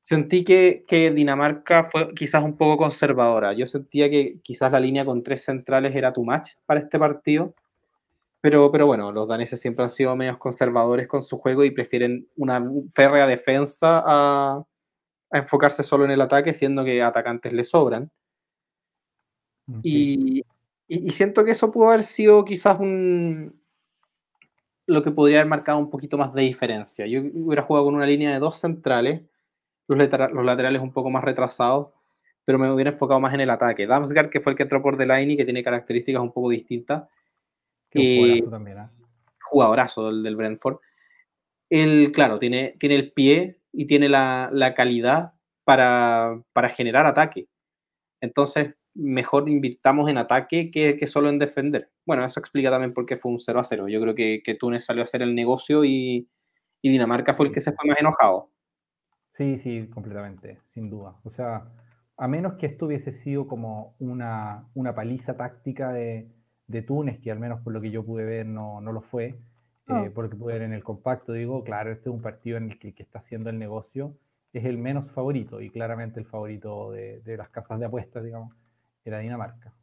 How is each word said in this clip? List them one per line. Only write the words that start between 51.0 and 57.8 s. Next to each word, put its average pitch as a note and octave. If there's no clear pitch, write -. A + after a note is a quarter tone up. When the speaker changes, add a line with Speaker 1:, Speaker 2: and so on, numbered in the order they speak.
Speaker 1:
solo D3
en C#3+
defender. C#3+
Bueno, C3+
eso B2
explica C3+
también B2+
por B2
qué B2
fue B2
un A#2+
cero A#2+
a B2
cero. G#2+
Yo G#2+
creo A2
que, A2
que A2
Túnez A#2+
salió A#2+
a -
hacer B2
el B2
negocio C3
y, B2+
y C3+
Dinamarca A#2+
fue D3
el C#3+
Speaker 2:
Sí. -
Speaker 1:
que C#3
se C#3+
fue D3